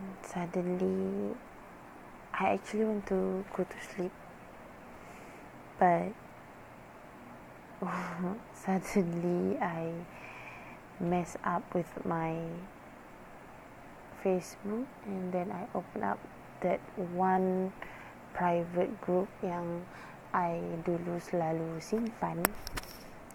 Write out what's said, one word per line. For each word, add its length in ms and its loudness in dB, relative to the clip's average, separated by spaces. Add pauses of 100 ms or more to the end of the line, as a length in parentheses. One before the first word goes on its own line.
(200)
suddenly, 1120 2 (1040)
I 240 6
actually 240 2
want 240 2
to 320 4 (160)
go 80 4
to 160 -4
sleep. 320 -4 (1700)
But, 320 8 (1700)
<laughs> 80 0 (800)
suddenly, 960 4
I 320 0 (1040)
mess 400 4
up 320 2
with 160 4 (160)
my 320 2 (1800)
Facebook, 640 2 (240)
and 240 -2
then 240 2
I 160 -6
open 320 -2
up 160 2 (400)
that 240 4 (320)
one 560 6 (640)
private 640 4
group 400 4
yang 400 0 (560)
I 240 4 (240)
dulu 320 2
selalu 640 2
simpan, 640 2 (920)